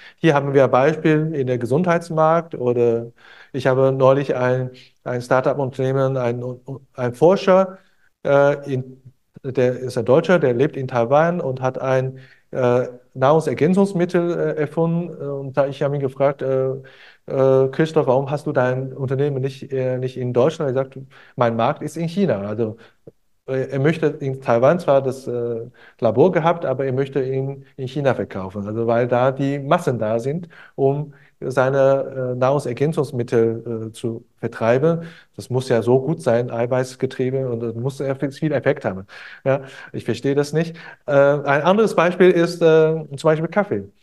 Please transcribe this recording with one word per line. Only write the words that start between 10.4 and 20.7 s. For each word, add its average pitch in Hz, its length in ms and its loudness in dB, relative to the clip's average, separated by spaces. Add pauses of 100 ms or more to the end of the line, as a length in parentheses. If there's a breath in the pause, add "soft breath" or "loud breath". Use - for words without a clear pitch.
lebt 131 220 0
in 135 120 -6
Taiwan 143 520 2
und 131 220 -6
hat 131 180 -4
ein, 131 380 -2 (340 loud breath)
äh, 123 360 2 (260)
Nahrungsergänzungsmittel, 165 1400 0
äh, 156 60 -2
erfunden. 165 540 -2
Und 139 420 -10
da 139 100 4
ich 139 160 -8
habe 143 120 0
ihn 143 60 -4
gefragt, 135 400 -2
äh, 131 280 0 (560 loud breath)
äh, 135 440 4
"Christoph, 156 380 0
warum 131 240 0
hast 147 160 -6
du 147 60 -4
dein 131 400 -2
Unternehmen 135 480 -2
nicht, 135 320 -8
äh, 127 240 -2
nicht 127 200 -6
in 127 140 -4
Deutschland?" 139 400 0